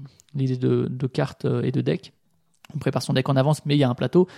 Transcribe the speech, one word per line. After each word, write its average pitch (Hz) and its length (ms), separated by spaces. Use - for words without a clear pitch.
l'idée 131 240
de, 123 340
de 131 160
cartes, - 380
euh, 123 180
et 127 80
de 131 80
decks. 147 320
On 143 40
prépare 139 220
son 147 120
deck 131 160
en 135 80
avance, 143 280
mais 147 120
il - 20
y 139 60
a 123 40
un 123 60
plateau. 175 320